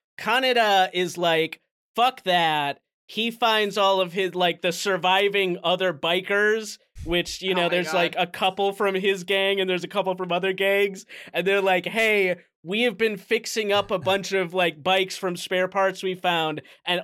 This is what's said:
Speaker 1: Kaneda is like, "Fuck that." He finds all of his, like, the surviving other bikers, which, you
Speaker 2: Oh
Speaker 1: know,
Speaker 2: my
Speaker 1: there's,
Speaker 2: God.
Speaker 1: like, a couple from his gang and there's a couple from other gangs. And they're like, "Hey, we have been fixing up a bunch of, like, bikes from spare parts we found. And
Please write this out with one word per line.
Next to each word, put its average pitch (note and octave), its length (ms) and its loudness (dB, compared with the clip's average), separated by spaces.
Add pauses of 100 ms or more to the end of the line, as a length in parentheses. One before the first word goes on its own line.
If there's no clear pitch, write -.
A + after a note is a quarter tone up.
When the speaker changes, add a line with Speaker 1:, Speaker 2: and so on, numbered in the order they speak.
(180)
Speaker 1:
Kaneda A3 760 4
is F3+ 260 -2
like, E3 420 2 (360)
"Fuck B3+ 280 2
that." D#3 560 2 (260)
He A3+ 240 -4
finds G#3+ 460 0
all G3 240 4
of F3 140 -2
his, F#3+ 200 -2
like, F3 280 0
the F3 100 0
surviving F#3+ 920 0
other F3+ 300 0
bikers, G3+ 840 0 (260)
which, E3+ 380 -4
you F#3 100 -2
Speaker 2:
Oh F#3 40 -2
Speaker 1:
know, F3 80 2
Speaker 2:
my F3 40 0
Speaker 1:
there's, F3 200 0
Speaker 2:
God. D#3+ 60 -2
Speaker 1:
like, F3 220 0
a F3+ 100 0
couple G3 460 -2
from G3 220 0
his F#3+ 300 -2
gang G3 360 0
and F#3 80 -2
there's F3 160 -2
a E3+ 40 -8
couple F#3 280 -2
from F3+ 160 -6
other F#3+ 220 -2
gangs. G3 500 0 (300)
And F3 120 -2
they're G3 140 2
like, F#3 240 2
"Hey, G#3 520 0 (260)
we G#3 200 -2
have A#3 140 0
been A3 220 0
fixing A3 540 -2
up G3+ 180 2
a F#3+ 80 0
bunch F#3+ 340 -2
of, F3+ 220 0
like, E3+ 280 0
bikes F#3+ 360 0
from F3 180 -4
spare F#3 320 -2
parts F#3+ 340 0
we F#3 120 -2
found. E3 480 -2 (240)
And F3 180 -2